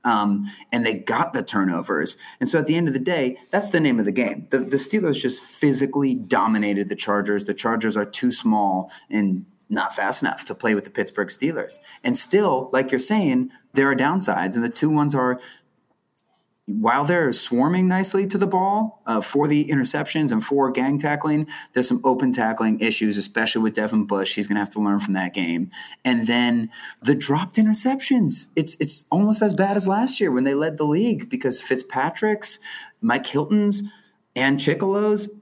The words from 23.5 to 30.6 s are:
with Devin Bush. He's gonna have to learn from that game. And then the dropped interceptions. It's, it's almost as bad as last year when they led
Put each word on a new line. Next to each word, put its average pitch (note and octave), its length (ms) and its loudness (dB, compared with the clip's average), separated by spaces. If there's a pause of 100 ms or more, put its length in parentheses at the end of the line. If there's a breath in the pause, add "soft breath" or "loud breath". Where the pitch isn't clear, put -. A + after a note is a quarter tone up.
with G#2+ 120 0
Devin G#2+ 320 0
Bush. G2 280 -2
He's G2+ 140 -4
gonna G2+ 140 0
have G2+ 80 -4
to G#2+ 100 -6
learn G2+ 220 2
from G2+ 140 -2
that F#2 180 -2
game. F2 380 -2 (340 loud breath)
And A#2+ 200 2
then A#2+ 440 2 (320 loud breath)
the C#3 140 2
dropped D3+ 420 -2
interceptions. A3 1000 2
It's, D#3+ 240 -2
it's - 300 -4
almost G#3 320 2
as G#3 120 2
bad G3 220 2
as G3 140 0
last A3+ 320 0
year F3 100 2
when B2+ 140 2
they C#3 80 2
led D3+ 240 -2